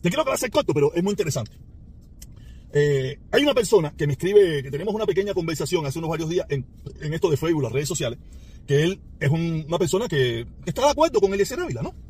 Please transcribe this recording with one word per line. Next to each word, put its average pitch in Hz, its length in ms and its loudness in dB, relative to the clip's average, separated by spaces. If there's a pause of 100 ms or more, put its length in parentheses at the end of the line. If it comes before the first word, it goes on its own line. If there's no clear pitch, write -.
que 175 80 2
creo 311 140 2
que - 60 2
va - 40 2
a - 40 0
ser 247 120 0
corto, 277 240 2
pero 147 200 4
es 170 80 2
muy 202 100 2
interesante. 147 400 -2 (1200)
Eh, 139 440 0 (100)
hay 247 120 4
una 285 120 2
persona 190 420 2
que 151 100 -2
me 143 80 0
escribe, 170 480 4
que 135 80 -10
tenemos 170 240 -4
una 220 120 -2
pequeña 196 260 0
conversación 165 540 -2
hace 139 140 -4
unos 160 100 -4
varios 160 180 -4
días 175 200 0
en, 135 180 -4 (360)
en 156 120 -4
esto 165 160 2
de 143 60 2
Facebook, 156 260 0
las 117 80 -2
redes 135 160 -2
sociales, - 320 -4 (480)
que 143 160 4
él 190 180 0 (200)
es 139 100 2
un, 165 380 -2
una 170 100 -2
persona 190 300 0
que, 123 360 0 (200)
que 175 60 -6
está 247 160 -2
de 294 40 8
acuerdo 294 300 4
con 196 120 4
Eliezer 202 280 0
Ávila, 139 220 -4
¿no? 359 120 -6 (160)